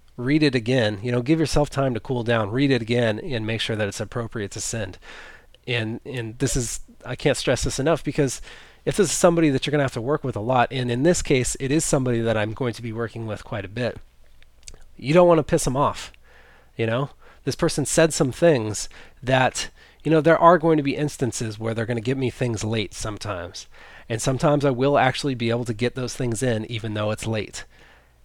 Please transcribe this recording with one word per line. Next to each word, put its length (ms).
read 260
it 120
again, 480
you 80
know, 120
give 180
yourself 300
time 240
to 60
cool 220
down, 280
read 200
it 120
again, 360
and 280
make 140
sure 160
that 120
it's 120
appropriate 520
to 80
send. 380
And, 380
and 340
this 180
is, 240
I 120
can't 200
stress 280
this 140
enough, 260
because 360
if 120
this 140
is 60
somebody 340
that 140
you're 60
gonna 140
have 80
to 80
work 240
with 120
a 40
lot, 300
and 200
in 140
this 180
case, 380
it 100
is 140
somebody 360
that 160
I'm 160
going 220
to 80
be 100
working 340
with 180
quite 200
a 40
bit, 300
you 180
don't 140
wanna 140
piss 240
'em 100
off, 360
you 100
know? 240
This 120
person 280
said 280
some 200
things 560
that, 480
you 60
know, 100
there 180
are 200
going 180
to 60
be 140
instances 640
where 160
they're 120
gonna 140
give 180
me 120
things 340
late 300
sometimes. 720
And 120
sometimes 440
I 60
will 280
actually 360
be 160
able 140
to 100
get 200
those 200
things 280
in 240
even 280
though 160
it's 160
late. 380